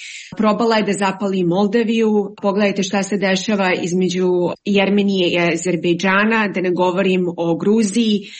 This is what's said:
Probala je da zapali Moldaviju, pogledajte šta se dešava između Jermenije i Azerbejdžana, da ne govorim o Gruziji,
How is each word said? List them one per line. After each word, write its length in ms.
Probala 380
je 80
da 100
zapali 500
Moldaviju, 960
pogledajte 420
šta 200
se 140
dešava 560
između 460
Jermenije 640
i 100
Azerbejdžana, 1160
da 80
ne 100
govorim 500
o 200
Gruziji, 640